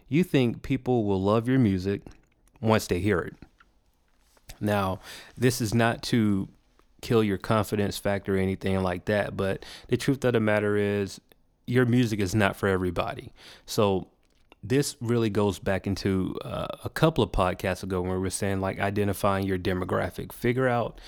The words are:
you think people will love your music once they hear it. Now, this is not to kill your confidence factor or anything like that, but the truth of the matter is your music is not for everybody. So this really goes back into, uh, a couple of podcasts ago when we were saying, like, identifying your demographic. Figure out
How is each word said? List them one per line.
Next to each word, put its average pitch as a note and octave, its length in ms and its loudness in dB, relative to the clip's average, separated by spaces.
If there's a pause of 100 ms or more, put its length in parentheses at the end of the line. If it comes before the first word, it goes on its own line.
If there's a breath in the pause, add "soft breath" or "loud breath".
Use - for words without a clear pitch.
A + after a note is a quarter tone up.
you D#3+ 160 2
think B2+ 380 0
people B2 420 0
will G2 160 2
love A2 260 2
your C3 120 2
music G2 420 2 (640)
once A2 240 4
they F2+ 120 -2
hear F#2+ 200 0
it. - 160 -6 (1200)
Now, G2+ 420 0 (360 loud breath)
this B2+ 240 2
is A2 140 -2
not A#2 300 2
to G#2 440 2 (540)
kill A2+ 200 4
your G2+ 140 0
confidence G2+ 640 0
factor G2+ 380 -2
or - 20 2
anything F#2+ 440 0
like F2+ 220 -4
that, G2+ 320 0
but G2 300 -4 (220 loud breath)
the A#2+ 100 0
truth C3+ 260 -2
of B2 80 4
the A#2 80 4
matter G#2 380 2
is G2+ 420 -2 (460)
your B2 180 4
music A#2 360 2
is F#2 140 0
not G2 220 4
for G2+ 120 0
everybody. F#2 640 -2 (320 loud breath)
So G2 440 2 (540)
this C3+ 380 0
really A#2 300 2
goes G#2 280 0
back G2 280 -2
into, F#2+ 580 0
uh, - 220 -8 (180)
a A#2+ 60 -8
couple D#3+ 320 2
of F#2+ 100 -2
podcasts F#2 500 0
ago F#2 180 -4
when F#2 100 -2
we F#2 80 -2
were F#2+ 100 -2
saying, G2 320 -2
like, F#2+ 200 -4
identifying G2+ 640 0
your F#2+ 100 -2
demographic. F#2 760 -4
Figure B2 360 0
out A#2 400 -2